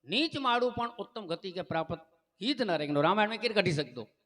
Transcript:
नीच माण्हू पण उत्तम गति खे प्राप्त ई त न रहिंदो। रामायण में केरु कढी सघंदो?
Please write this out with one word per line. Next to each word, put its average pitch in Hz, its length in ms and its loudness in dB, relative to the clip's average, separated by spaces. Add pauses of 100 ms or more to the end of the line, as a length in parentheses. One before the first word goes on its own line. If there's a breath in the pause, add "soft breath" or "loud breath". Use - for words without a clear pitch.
नीच 311 280 0
माण्हू 247 340 2
पण 233 160 -4
उत्तम - 380 -10
गति 170 260 -6
खे 175 100 -6
प्राप्त 165 460 -4 (340)
ई 254 120 0
त 233 80 -2
न 208 100 0
रहिंदो। 147 300 2
रामायण 208 280 4
में 220 100 -6
केरु 226 140 -2
कढी 170 200 2
सघंदो? 135 520 -6